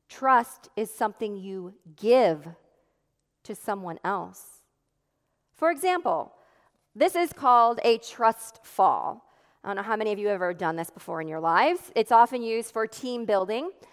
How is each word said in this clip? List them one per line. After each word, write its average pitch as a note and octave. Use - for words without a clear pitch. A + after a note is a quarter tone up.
Trust -
is G#3+
something G#3+
you F#3+
give G#3
to G#3
someone F#3+
else. F#3
For D#4+
example, E4+
this D4
is F4
called A#3+
a A#3
trust -
fall. -
I -
don't G3
know G3+
how A3
many G#3+
of G3+
you G#3
have G3+
ever F3+
done E3
this E3
before E3
in D#3+
your D#3
lives. F#3+
It's A3
often A#3+
used A3+
for A3
team A#3+
building. G#3+